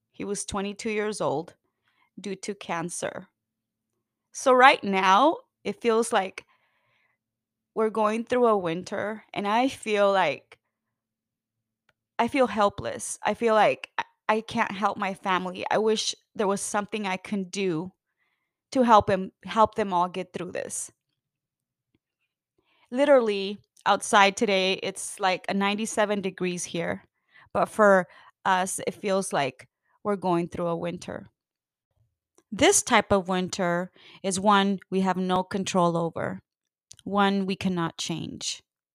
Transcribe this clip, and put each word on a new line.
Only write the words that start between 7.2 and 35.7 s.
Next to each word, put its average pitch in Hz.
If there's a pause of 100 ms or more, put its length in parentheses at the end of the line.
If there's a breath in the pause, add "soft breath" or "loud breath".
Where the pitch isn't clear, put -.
we're 220
going 220
through 247
a 220
winter, 180
and 202
I 240
feel 202
like, 170 (1600)
I 233
feel 254
helpless. -
I 214
feel 220
like 180
I, - (240)
I 220
can't -
help 202
my 196
family. 185
I -
wish 220 (200)
there 214
was 196
something 208
I 190
can 196
do 185 (800)
to 269
help 226
him, 190 (140)
help 214
them 202
all 175
get 180
through 180
this. - (2000)
Literally, 226 (260)
outside 196
today, 190
it's -
like 185
a 190
ninety-seven 202
degrees 180
here. 175 (480 soft breath)
But 185
for 196 (380 loud breath)
us, 185
it 180
feels 196
like 143 (380)
we're 208
going 175
through 175
a 170
winter. 175 (1200)
This 294
type 214
of 190
winter 180 (320 loud breath)
is 190
one 196 (100)
we 185
have 185
no 185
control 180